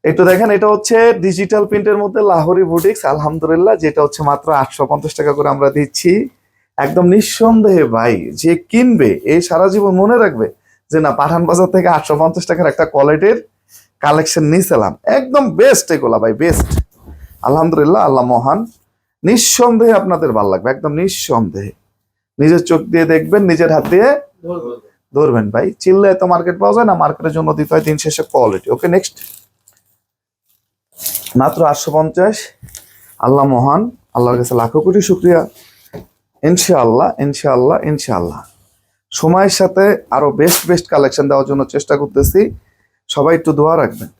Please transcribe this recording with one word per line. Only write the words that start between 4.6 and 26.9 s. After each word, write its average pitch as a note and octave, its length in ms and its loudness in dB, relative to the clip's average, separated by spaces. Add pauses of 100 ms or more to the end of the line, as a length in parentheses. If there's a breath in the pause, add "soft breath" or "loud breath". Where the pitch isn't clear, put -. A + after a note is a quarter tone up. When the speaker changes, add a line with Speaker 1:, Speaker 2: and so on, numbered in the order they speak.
Speaker 1:
পঞ্চাশ D3 280 -6
টাকা D3 180 -2
করে D3 160 -2
আমরা C#3 220 0
দিচ্ছি। E3+ 580 -2 (480)
একদম D#3+ 300 0
নিঃসন্দেহে G#3+ 800 2
ভাই, A#2 300 0 (180)
যে E3 200 0 (160)
কিনবে, A3+ 420 2 (140)
এই D#3 180 2
সারা F3 260 0
জীবন G3 260 0
মনে G3+ 220 2
রাখবে D#3 300 0 (440)
যে D#3 100 0
না, D3 100 0
পাঠান D3+ 360 0
বাজার F3 240 2
থেকে F3+ 180 2
আটশো F3 300 0
পঞ্চাশ D#3+ 280 -2
টাকার E3+ 200 0
একটা E3 180 0
কোয়ালিটির D#3 640 2 (520 soft breath)
কালেকশন D#3 440 0
নিয়েছিলাম, D3+ 480 0 (120)
একদম C4 460 0
বেস্ট A3 400 2
এগুলা A#2+ 280 0
ভাই, A2 140 0
বেস্ট। D#3 360 -2 (760 soft breath)
আলহামদুলিল্লাহ, D#3+ 600 2
আল্লাহ C3+ 220 2
মহান। C3 420 0 (580)
নিঃসন্দেহে A#3 680 2
আপনাদের F3 400 0
ভালো G#2 180 0
লাগবে, F#2+ 200 -2
একদম D3 220 -6
নিঃসন্দেহে। A#2 800 -4 (680)
নিজের E3 260 2
চোখ E3+ 160 0
দিয়ে E3 240 0
দেখবেন, D#3+ 380 2
নিজের E3 300 2
হাত D3 140 2
দিয়ে G3+ 220 4 (340)
Speaker 2:
ধরবেন। E3 360 -12 (360)
Speaker 1:
ধরবেন A#2+ 360 0
ভাই। B2 280 -2
চিল্লায় F#3+ 360 4
তো F#3+ 120 -2
মার্কেট F3 320 -2
পাওয়া G3+ 160 2
যায় A#3 120 2
না, G3 80 2